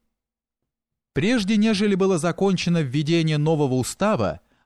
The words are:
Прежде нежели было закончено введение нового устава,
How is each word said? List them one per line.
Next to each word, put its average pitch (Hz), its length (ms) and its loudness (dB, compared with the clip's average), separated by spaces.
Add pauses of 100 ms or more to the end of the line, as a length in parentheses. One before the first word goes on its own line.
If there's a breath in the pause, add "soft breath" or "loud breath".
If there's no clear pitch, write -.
(1120)
Прежде 214 440 0
нежели 208 380 2
было 190 220 2
закончено 170 640 0
введение 156 560 0
нового 147 380 0
устава, 127 640 -2 (260)